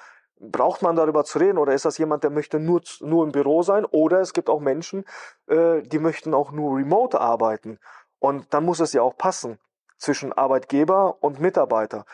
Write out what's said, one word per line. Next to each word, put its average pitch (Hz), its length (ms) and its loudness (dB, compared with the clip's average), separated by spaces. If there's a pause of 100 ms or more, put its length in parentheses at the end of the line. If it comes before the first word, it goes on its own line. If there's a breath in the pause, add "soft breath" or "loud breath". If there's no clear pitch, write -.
(400 loud breath)
Braucht 123 420 -2
man 170 140 2
darüber 156 280 2
zu - 160 -4
reden 190 180 4
oder 139 160 2
ist 139 120 0
das 151 120 -2
jemand, 156 260 -2
der 147 60 2
möchte 151 300 -4
nur 170 240 0
z-, - 180 -20
nur 165 220 2
im 151 80 -4
Büro 143 320 2
sein? 202 220 0
Oder 160 340 2
es 185 140 -2
gibt - 160 -2
auch 151 100 2
Menschen, 156 460 -4 (420 loud breath)
äh, 165 340 2
die 131 160 -6
möchten 160 360 -4
auch 139 180 0
nur 143 260 -4
remote 190 420 0
arbeiten. 113 600 -2 (400 loud breath)
Und 139 340 -2
dann 151 100 2
muss 165 160 0
es 160 140 0
ja 123 80 4
auch 123 160 0
passen 131 400 -4 (400)
zwischen 139 360 -4
Arbeitgeber 147 880 0
und 143 180 -2
Mitarbeiter. 120 760 0